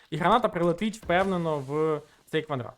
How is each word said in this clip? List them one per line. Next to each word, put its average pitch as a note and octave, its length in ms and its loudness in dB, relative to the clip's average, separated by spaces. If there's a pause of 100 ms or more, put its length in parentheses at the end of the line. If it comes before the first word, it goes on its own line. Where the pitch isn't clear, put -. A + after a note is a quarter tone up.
і D3+ 80 -6
граната G#3 320 4
прилетить F3 480 0
впевнено F3 600 0
в D3+ 420 -2 (240)
цей D#3+ 160 -2
квадрат. C3 360 -6